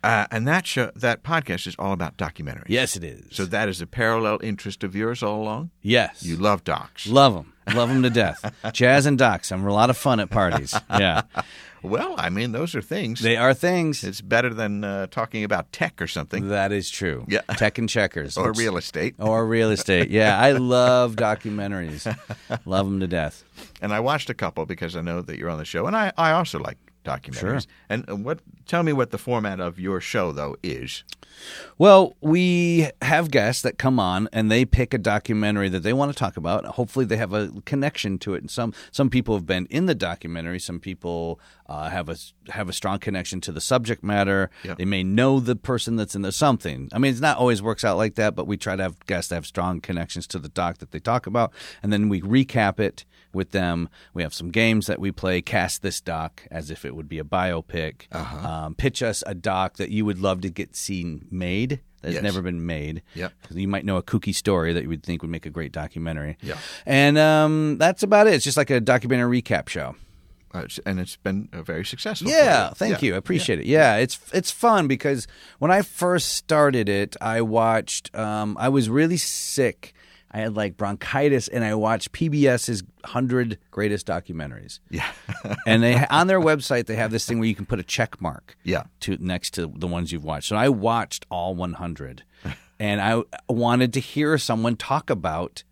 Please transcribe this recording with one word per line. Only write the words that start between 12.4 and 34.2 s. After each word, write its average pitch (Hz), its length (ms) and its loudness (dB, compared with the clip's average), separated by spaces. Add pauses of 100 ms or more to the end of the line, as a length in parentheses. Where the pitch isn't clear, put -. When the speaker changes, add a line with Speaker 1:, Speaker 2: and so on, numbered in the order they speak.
Speaker 1:
those 156 240 -4
are 120 60 -4
things. 139 380 -6
Speaker 2:
They 113 160 4
are 127 180 6
things. 170 500 0
Speaker 1:
It's 95 160 -8
better 113 340 2
than, 104 300 -2
uh, 98 240 -4
talking 113 360 -4
about 98 280 -2
tech - 300 -6
or 82 60 -2
something. 95 400 -6
Speaker 2:
That 98 240 0
is 98 180 -2
true. 71 380 -4
Speaker 1:
Yeah. 101 120 0 (160)
Speaker 2:
Tech - 220 0
and 113 100 -2
checkers. 87 480 -2
Speaker 1:
Or 92 120 0
Speaker 2:
Let's 110 100 -2
Speaker 1:
real 110 180 0
estate. 80 420 -4
Speaker 2:
Or 110 280 2
real 113 240 2
estate. 95 400 2
Yeah, 104 280 6
I 135 140 8
love 123 640 4
documentaries. 104 880 -4 (380)
Speaker 1:
<laughs> - 240 -8
Speaker 2:
Love 95 200 2
'em 98 140 -2
to 95 80 -2
death. 82 360 -4 (360)
Speaker 1:
And 104 120 -4
I 107 80 0
watched 139 300 -2
a 120 40 -4
couple 85 320 -4
because 87 300 -8
I 82 40 -6
know 87 220 -4
that 82 160 -12
you're 85 120 -6
on 78 80 -6
the 78 60 -8
show, 82 220 -4
and 214 100 -2
I, 208 200 -2
I 160 160 2
also 170 280 0
like - 180 -10 (260)
documentaries. 65 360 -8
Speaker 2:
Sure. 117 200 -2 (280)
Speaker 1:
And, 113 200 -6
uh, 101 60 -8
what? 117 260 -6 (260)
Tell 170 180 0
me 156 80 2
what 131 180 2
the 104 80 -6
format 107 400 -2
of 90 220 -6
your 92 200 -2
show, 92 300 -2
though, 71 320 -6
is. 64 400 -8 (760)
Speaker 2:
Well, 190 420 10
we 170 680 4 (140)
have 151 280 2
guests 120 320 2
that - 160 -2
come 131 200 2
on, 95 340 2